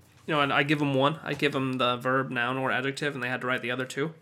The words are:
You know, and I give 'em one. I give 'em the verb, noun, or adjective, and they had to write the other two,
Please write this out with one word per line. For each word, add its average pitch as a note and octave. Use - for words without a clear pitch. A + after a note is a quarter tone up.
You E3
know, D3
and C#3
I C#3+
give D3+
'em C#3+
one. C#3+
I D3+
give C#3
'em C3+
the B2
verb, C3
noun, B2+
or C3
adjective, C#3
and B2+
they B2
had B2+
to B2
write B2
the A#2+
other B2+
two, D3